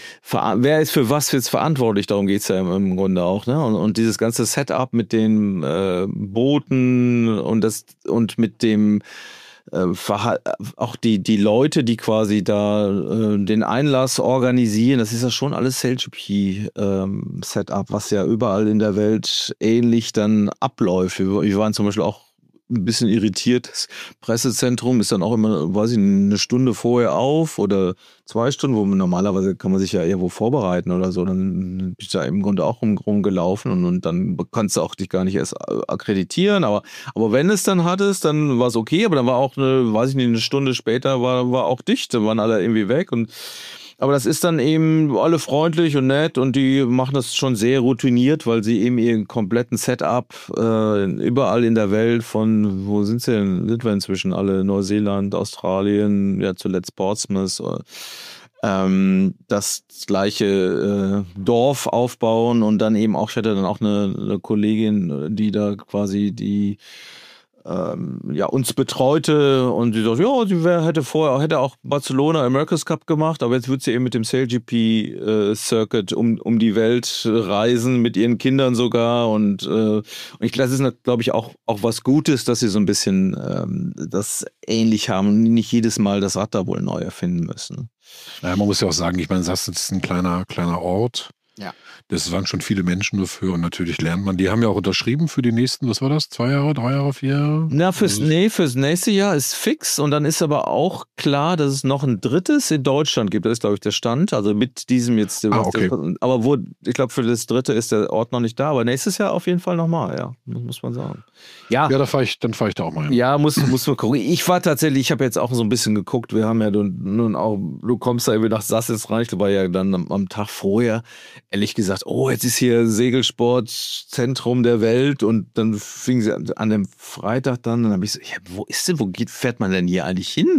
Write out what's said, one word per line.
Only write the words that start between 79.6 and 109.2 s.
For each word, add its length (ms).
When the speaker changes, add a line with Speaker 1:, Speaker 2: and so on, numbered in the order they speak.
Speaker 1:
äh, 40
und 360
ich, 140
das 180
ist, 100
glaub 180
ich, 120
auch, 180
auch 180
was 200
Gutes, 420
dass 160
sie 80
so 100
ein 60
bisschen, 600
ähm, 500
das 500
ähnlich 440
haben 180
und 160
nicht 280
jedes 280
Mal 220
das 160
Rad 180
da 100
wohl 160
neu 180
erfinden 460
müssen. 440
Speaker 2:
Naja, 140
man 120
muss 140
ja 60
auch 60
sagen, 260
ich 100
meine, 140
Sassnitz 400
ist 80
ein 100
kleiner, 460
kleiner 340
Ort. 480
Speaker 1:
Ja. 140
Speaker 2:
Das 240
waren 160
schon 140
viele 220
Menschen 360
dafür 340
und 80
natürlich 400
lernt 220
man. 140
Die 120
haben 140
ja 60
auch 80
unterschrieben 500
für 160
die 80
nächsten, 380
was 120
war 80
das? 200
Zwei 220
Jahre, 220
drei 200
Jahre, 200
vier 200
Jahre? 360
Speaker 1:
Na, 220
fürs, 220
Speaker 2:
Also 100
Speaker 1:
nee, 260
fürs 260
nächste 360
Jahr 240
ist 180
fix 460
und 100
dann 160
ist 160
aber 280
auch 360
klar, 400
dass 140
es 120
noch 200
ein 180
drittes 500
in 100
Deutschland 480
gibt. 160
Das 60
ist, 80
glaub 140
ich, 80
der 100
Stand. 420
Also 220
mit 340
diesem 300
jetzt. 260
Speaker 2:
Ah, 140
okay. 320
Speaker 1:
Aber 240
wo, 120
ich 100
glaub, 180
für 100
das 240
dritte 280
ist 180
der 200
Ort 200
noch 80
nicht 200
da. 120
Aber 140
nächstes 340
Jahr 140